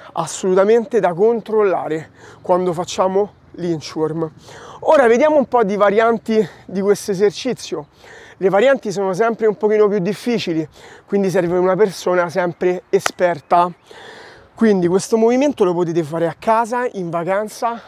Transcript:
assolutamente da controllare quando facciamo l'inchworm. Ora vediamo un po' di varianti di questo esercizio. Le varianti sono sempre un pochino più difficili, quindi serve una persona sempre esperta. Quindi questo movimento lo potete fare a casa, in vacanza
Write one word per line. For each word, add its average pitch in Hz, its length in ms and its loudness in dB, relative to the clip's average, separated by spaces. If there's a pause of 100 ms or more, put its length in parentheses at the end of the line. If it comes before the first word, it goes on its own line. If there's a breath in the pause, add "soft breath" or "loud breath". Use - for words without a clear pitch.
(120)
assolutamente 202 880 2
da 180 120 2
controllare 185 960 0 (300 loud breath)
quando 180 320 0
facciamo 190 600 -2 (200)
l'inchworm. 160 800 -6 (500 loud breath)
Ora 285 280 4
vediamo 269 280 4
un 269 100 2
po' 240 180 0
di 196 100 -2
varianti 214 760 2 (180 loud breath)
di 185 140 -6
questo 196 300 0
esercizio. 196 800 -4 (480 loud breath)
Le 185 120 -2
varianti 220 440 2
sono 190 200 -2
sempre 220 360 0
un 208 80 0
pochino 214 320 2
più 202 100 0
difficili, 175 680 -2 (380 loud breath)
quindi 202 260 0
serve 175 280 0
una 185 160 2
persona 180 560 0
sempre 180 600 -2
esperta. 175 840 0 (840 loud breath)
Quindi 202 320 2
questo 185 300 0
movimento 240 480 2
lo 180 100 0
potete 170 300 -2
fare 165 240 -4
a 160 100 -8
casa, 233 540 -2
in 175 180 -8
vacanza 202 760 -4